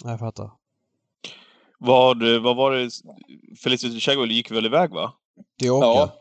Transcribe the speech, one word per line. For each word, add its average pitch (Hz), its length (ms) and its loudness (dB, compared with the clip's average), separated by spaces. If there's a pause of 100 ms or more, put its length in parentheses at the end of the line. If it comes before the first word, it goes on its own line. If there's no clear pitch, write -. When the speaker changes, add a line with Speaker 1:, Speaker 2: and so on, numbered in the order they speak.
Speaker 1:
Jag 117 160 -10
fattar. 107 320 -12 (1300)
Speaker 2:
Vad, 127 440 4 (200)
vad 123 120 2
var 135 160 0
det? 127 180 -2 (720)
Felicity 123 360 -4
Chagwell 131 320 -2
gick 113 200 -4
väl 110 140 -2
iväg, 143 260 0
va? 87 220 -8 (460)
Speaker 1:
Till 127 120 0
Åke. 131 140 2
Speaker 3:
Ja. 123 240 4 (120)